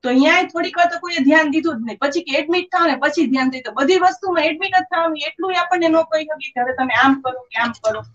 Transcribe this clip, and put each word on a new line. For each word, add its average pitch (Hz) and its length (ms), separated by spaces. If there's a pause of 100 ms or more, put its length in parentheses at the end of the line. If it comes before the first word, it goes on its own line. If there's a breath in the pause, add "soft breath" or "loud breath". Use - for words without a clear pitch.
તો 247 80
ન્યાય 311 320
થોડીક 349 340
વાર 349 160
તો 339 60
કોઈએ 349 240
ધ્યાન 302 280
દીધું 302 240
જ 226 100
નહીં. 214 120
પછી 285 240
કે 285 160
admit 339 280
થાવ 339 220
ને 277 80
પછી 294 320
ધ્યાન 262 220
દીધું. 254 240
બધી 277 220
વસ્તુમાં 359 480
admit 330 320
જ 370 80
થવાનું 330 340
એટલું 330 420
આપણને 349 280
ન 320 140
કહી 320 220
શકીએ 302 280
કે 254 100
હવે 254 120
તમે 254 200
આમ 269 280
કરો 254 180
કે - 200
આમ 240 120
કરો. 214 300 (140)